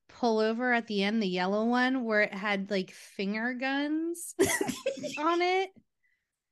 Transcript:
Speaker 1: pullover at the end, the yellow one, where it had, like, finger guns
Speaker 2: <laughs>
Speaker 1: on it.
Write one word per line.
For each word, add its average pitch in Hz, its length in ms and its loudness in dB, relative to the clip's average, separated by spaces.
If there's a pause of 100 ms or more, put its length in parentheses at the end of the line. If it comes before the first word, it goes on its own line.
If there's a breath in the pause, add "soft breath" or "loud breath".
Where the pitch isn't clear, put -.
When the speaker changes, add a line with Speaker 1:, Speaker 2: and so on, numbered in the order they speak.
Speaker 1:
pullover 226 680 2
at 233 100 -2
the 202 160 0
end, 214 180 2
the 202 60 0
yellow 185 380 0
one, 247 400 2
where 214 160 2
it 208 140 2
had, 196 360 -2
like, 190 220 -2
finger 220 640 -4
guns 294 840 -2
Speaker 2:
<laughs> - 800 -2
Speaker 1:
on 339 240 2
it. 381 280 2 (800)